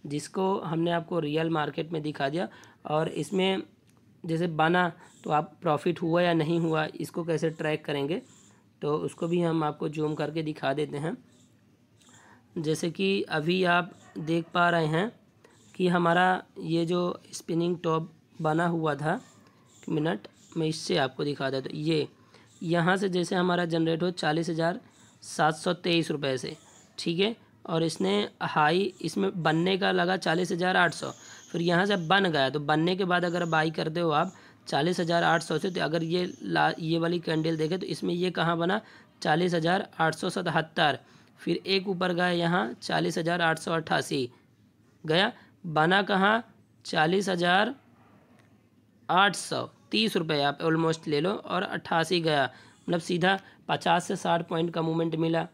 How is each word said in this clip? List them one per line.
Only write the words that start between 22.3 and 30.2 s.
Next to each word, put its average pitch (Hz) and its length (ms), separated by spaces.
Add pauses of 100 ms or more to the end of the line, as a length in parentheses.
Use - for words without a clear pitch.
यहाँ 170 320
से 196 140
जैसे 180 260
हमारा 175 300
जनरेट 165 360
हो 180 100
चालीस 165 380
हज़ार 165 300 (420)
सात 160 340
सौ 180 180
तेईस 170 360
रुपये 139 280
से, - 180 (420)
ठीक 170 200
है, 220 180 (280)
और 165 180
इसने 175 300 (300)
हाई 160 400 (200)
इसमें 190 400
बनने 165 360
का 190 140
लगा 185 260
चालीस 175 340